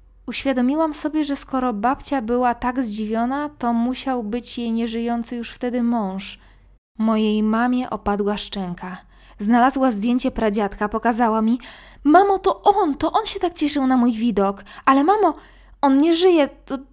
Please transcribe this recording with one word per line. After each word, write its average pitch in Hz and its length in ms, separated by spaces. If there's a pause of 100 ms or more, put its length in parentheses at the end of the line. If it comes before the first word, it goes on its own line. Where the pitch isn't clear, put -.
(260)
Uświadomiłam 269 680
sobie, 302 320
że 277 100
skoro 254 380
babcia 262 480
była 240 340
tak 247 280
zdziwiona, 226 640
to 240 240
musiał 247 500
być 240 340
jej 233 140
nieżyjący 233 640
już 233 160
wtedy 247 320
mąż. 202 560 (580)
Mojej 220 460
mamie 247 460
opadła 208 480
szczęka. 185 600 (420)
Znalazła 247 520
zdjęcie 240 400
pradziadka, 208 580
pokazała 220 520
mi: 226 180 (440)
„Mamo, 381 360
to 381 220
on, 392 360
to 311 140
on 427 140
się 403 140
tak 339 140
cieszył 285 340
na 262 100
mój 240 140
widok. 202 520 (220)
Ale 269 180
mamo, 381 300 (480)
on 269 160
nie 330 180
żyje, 330 340 (160)
to, 269 120 (160)